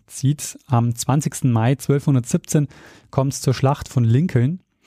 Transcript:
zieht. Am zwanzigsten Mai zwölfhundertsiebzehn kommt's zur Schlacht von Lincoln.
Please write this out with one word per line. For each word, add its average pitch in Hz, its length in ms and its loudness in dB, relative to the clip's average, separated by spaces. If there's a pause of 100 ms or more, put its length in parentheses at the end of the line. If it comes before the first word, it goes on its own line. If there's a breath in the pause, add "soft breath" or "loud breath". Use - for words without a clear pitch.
zieht. - 600 -4
Am 120 300 0
zwanzigsten 131 580 -2
Mai 117 220 2
zwölfhundertsiebzehn 143 920 0 (420 loud breath)
kommt's 135 300 -2
zur 131 140 0
Schlacht - 340 0
von 123 160 0
Lincoln. 131 560 2 (280 loud breath)